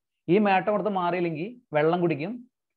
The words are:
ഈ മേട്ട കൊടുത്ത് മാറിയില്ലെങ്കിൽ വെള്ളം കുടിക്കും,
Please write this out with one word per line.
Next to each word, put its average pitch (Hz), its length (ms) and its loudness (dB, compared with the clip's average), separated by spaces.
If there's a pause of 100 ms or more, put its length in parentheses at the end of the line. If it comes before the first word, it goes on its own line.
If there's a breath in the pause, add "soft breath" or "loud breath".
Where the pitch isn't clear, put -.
(300)
ഈ 175 80 6
മേട്ട 196 320 2
കൊടുത്ത് 208 200 -2
മാറിയില്ലെങ്കിൽ 175 880 -4
വെള്ളം 165 260 2
കുടിക്കും, 170 500 -4 (260)